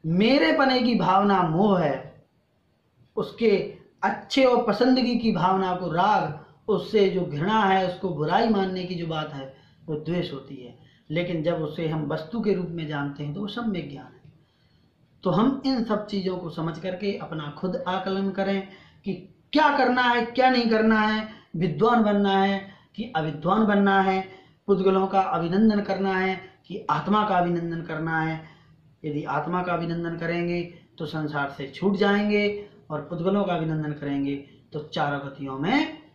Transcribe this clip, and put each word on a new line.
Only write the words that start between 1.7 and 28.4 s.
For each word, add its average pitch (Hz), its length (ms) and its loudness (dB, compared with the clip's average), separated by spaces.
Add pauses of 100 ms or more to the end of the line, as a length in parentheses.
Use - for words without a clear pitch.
है, - 460 -4 (920)
उसके 208 600 0 (280)
अच्छे - 400 2
और 233 240 4
पसंदगी 247 480 2
की 220 160 2
भावना 185 440 2
को 180 160 -4
राग, 196 540 0 (220)
उससे 196 420 2
जो 175 160 -2
घृणा 180 380 0
है, 190 240 2
उसको 180 220 -6
बुराई 170 400 0
मानने 185 360 0
की 180 100 -6
जो 165 120 -6
बात 156 260 -4
है, 135 220 -12 (300)
वो 156 100 -6
द्वेष 160 380 -4
होती 135 220 -14
है। 123 240 -18 (320)
लेकिन 170 320 -2
जब 170 120 0
उसे 160 320 -4
हम 156 180 -2
वस्तु 202 360 -6
के 202 120 2
रूप 180 160 -2
में 165 180 -8
जानते 143 360 -6
हैं, 147 100 -6
तो 196 80 -8
वो 208 60 -6
सम्यक 190 440 -6
ज्ञान 135 140 -14
है। - 260 -20 (920)
तो 185 60 0
हम 240 360 2
इन 262 180 0
सब 208 240 -2
चीज़ों 185 300 -4
को 170 120 -8
समझ 160 300 -6
करके 190 380 -6
अपना 151 400 -10
खुद 190 300 -4
आकलन 190 440 -2
करें 190 360 -2 (380)
कि 196 80 -4 (400)
क्या 294 240 4
करना 254 240 2
है, 240 240 2
क्या 254 240 2
नहीं 240 200 2
करना 220 320 4
है, 214 260 0 (280)
विद्वान 190 480 4
बनना 202 400 4
है 196 240 0 (280)
कि - 200 -10
अविद्वान 160 500 0
बनना 196 360 4
है, 190 260 0 (400)
पुद्गलों 190 400 4
का 190 140 2
अभिनंदन 190 600 2
करना 190 360 -2
है 190 240 -2 (240)
कि 190 240 -10
आत्मा 190 400 2
का 190 80 2
अभिनंदन 170 440 0
करना 160 400 -4
है। 160 380 -6 (460)